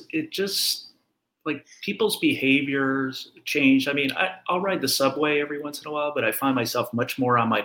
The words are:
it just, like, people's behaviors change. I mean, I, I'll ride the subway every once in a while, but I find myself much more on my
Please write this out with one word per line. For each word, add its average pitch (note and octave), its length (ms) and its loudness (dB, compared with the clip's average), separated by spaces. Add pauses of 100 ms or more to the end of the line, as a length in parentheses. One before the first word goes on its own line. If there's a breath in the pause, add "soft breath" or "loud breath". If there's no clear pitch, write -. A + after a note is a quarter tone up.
(100)
it D#3 200 -6
just, - 560 -4 (580)
like, D3 220 -6 (160 soft breath)
people's G#3 360 -2
behaviors C3+ 1120 0 (120)
change. C3+ 440 4
I C#3+ 40 0
mean, C#3 200 -2
I, F#3 240 -2 (120)
I'll F3+ 140 0
ride F#3+ 180 -2
the C3+ 80 -2
subway D3 500 2
every D3 220 -4
once D3 220 -10
in - 40 -12
a D3+ 60 -8
while, D3 220 -2
but B2+ 100 0
I A2 80 2
find C3+ 220 2
myself A#2 400 0
much A#2+ 240 -2
more B2 180 4
on A#2 140 4
my G#2+ 140 2